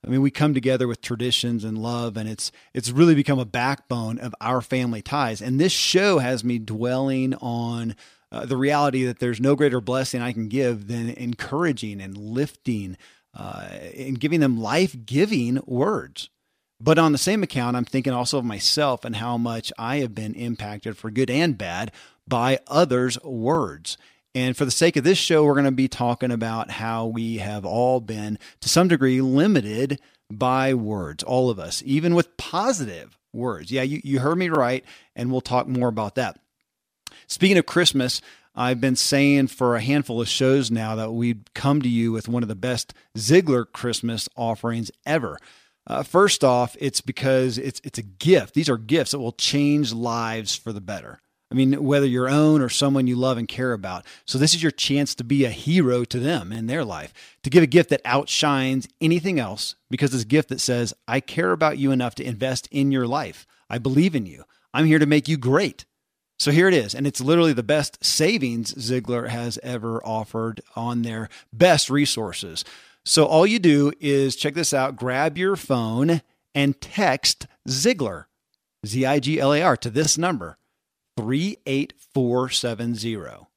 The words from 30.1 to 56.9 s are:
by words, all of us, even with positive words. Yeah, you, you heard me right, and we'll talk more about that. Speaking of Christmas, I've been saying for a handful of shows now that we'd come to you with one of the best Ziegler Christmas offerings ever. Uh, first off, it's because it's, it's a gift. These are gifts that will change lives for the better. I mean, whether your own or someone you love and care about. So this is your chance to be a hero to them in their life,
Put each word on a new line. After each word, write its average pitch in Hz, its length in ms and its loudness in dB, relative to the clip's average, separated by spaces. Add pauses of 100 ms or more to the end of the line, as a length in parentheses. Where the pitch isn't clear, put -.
by 127 420 0
words, 107 480 -4
all 127 280 2
of 101 100 -4
us, - 260 -8
even 156 300 2
with - 220 0
positive 165 840 -6 (140)
words. 107 380 -6
Yeah, 131 120 -2
you, 143 220 -4
you 139 140 0
heard 151 180 0
me 185 100 -2
right, 131 380 0 (320)
and 123 120 -4
we'll 127 120 -2
talk 123 260 -2
more 123 220 0
about 107 260 -4
that. 110 240 -4 (880)
Speaking 190 300 4
of 160 80 4
Christmas, 139 560 0 (340)
I've 123 240 0
been 127 160 2
saying 139 520 4
for 123 280 0
a 113 60 -2
handful 127 400 0
of 110 80 -2
shows 131 420 2
now 110 240 -2
that 110 160 -4
we'd 117 420 -2
come 143 280 2
to 127 80 0
you 117 240 2
with 113 160 -6
one 120 120 -2
of 113 60 -4
the 107 80 -6
best 120 380 -6 (240)
Ziegler 131 480 4
Christmas 117 720 -6
offerings 117 540 -4 (140)
ever. 120 320 -2 (500)
Uh, 127 160 -4
first 185 400 4
off, 123 360 2
it's 139 220 -4
because 131 560 0
it's, 135 260 -8
it's - 140 -10
a 110 60 -8
gift. 120 500 2
These 147 160 0
are 123 80 2
gifts 127 320 0
that - 80 -4
will 120 140 -4
change 143 600 0
lives 113 640 -4
for - 160 -10
the 101 100 -8
better. 92 380 -12 (320)
I 117 40 -4
mean, 135 280 2
whether 143 220 4
your 127 240 0
own 151 320 6
or 123 80 0
someone 139 380 2
you 123 80 0
love 127 240 0
and 117 80 -6
care 127 260 -4
about. 92 320 -8 (200)
So - 120 -4
this 151 160 4
is 170 80 0
your 160 100 2
chance 139 440 -2
to 127 80 -10
be 135 220 2
a 117 40 -2
hero 127 560 2
to 123 140 -6
them 123 320 -4
in 113 160 -6
their 139 180 -4
life, 78 260 -10 (300)